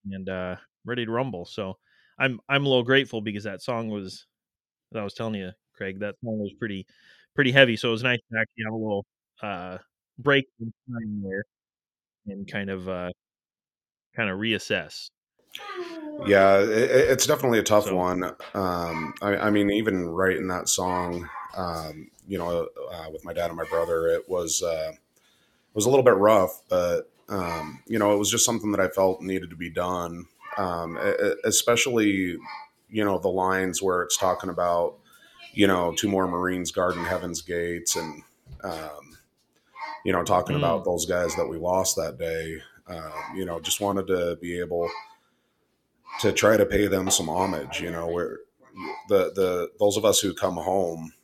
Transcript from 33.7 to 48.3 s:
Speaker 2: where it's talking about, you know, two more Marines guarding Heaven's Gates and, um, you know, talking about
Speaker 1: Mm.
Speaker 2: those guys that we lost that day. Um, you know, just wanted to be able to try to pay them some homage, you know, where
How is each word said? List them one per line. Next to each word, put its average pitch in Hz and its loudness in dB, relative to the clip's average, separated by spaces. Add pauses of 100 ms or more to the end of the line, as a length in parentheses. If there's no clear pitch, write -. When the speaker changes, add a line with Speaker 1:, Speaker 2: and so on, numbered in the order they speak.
Speaker 2:
where 90 2
it's - -2
talking 92 0
about, 87 0 (580)
you 98 6
know, 87 4
two 104 -2
more 95 2
Marines 90 -2
guarding 90 0
Heaven's 87 -4
Gates 85 -4
and, 80 -8 (400)
um, 76 -10 (880)
you 95 0
know, 87 0
talking 90 0
about 85 0
Speaker 1:
Mm. - -10
Speaker 2:
those 85 -2
guys 87 -2
that 82 -2
we 82 -6
lost 90 0
that 82 -6
day. 80 -6 (260)
Um, 80 -12
you 95 -4
know, 85 -6
just - -4
wanted 98 0
to 87 0
be 87 -6
able 85 -2 (1300)
to 101 4
try 107 6
to 104 6
pay 101 2
them 95 0
some 87 0
homage, 80 -2
you 87 -6
know, 85 -6
where 85 -4 (680)